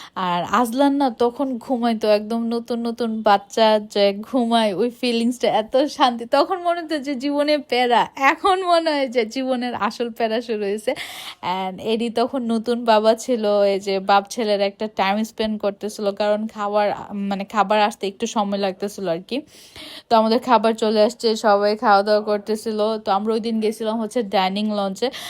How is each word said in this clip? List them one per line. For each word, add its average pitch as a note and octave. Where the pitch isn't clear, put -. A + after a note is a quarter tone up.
আর F3
আজলান B3
না C#4
তখন A#3+
ঘুমাইতো, A3+
একদম G#3+
নতুন A#3
নতুন A3+
বাচ্চা G#3+
যে G#3
ঘুমায়, A3+
ওই A3+
ফিলিংসটা A#3+
এত G#3+
শান্তি। B3+
তখন F4
মনে F4
হতো D#4
যে C#4
জীবনে C#4+
প্যারা, A#3+
এখন F4
মনে E4+
হয় C#4
যে A#3+
জীবনের B3
আসল A#3
প্যারা A3+
শুরু A3+
হয়েছে। G#3+
And F#3+
এডি A3+
তখন A#3+
নতুন A#3
বাবা A3
ছিল, G#3+
এই G3
যে G3
বাপ G3
ছেলের G#3
একটা G3+
টাইম G#3
স্পেন্ড A3
করতেছিল, G3+
কারণ G#3
খাবার, G#3
মানে, G3+
খাবার G#3
আসতে G#3
একটু G3
সময় G3+
লাগতেছিল G3
আর E3+
কি। C4+
তো A#3
আমাদের A3
খাবার A3+
চলে A3
আসছে, A3+
সবাই G#3
খাওয়া G#3
দাওয়া G#3
করতেছিল। G#3+
তো G#3+
আমরা G#3+
ওই A#3
দিন A3
গেছিলাম A3
হচ্ছে A3
ডাইনিং G3+
লঞ্চে। G3+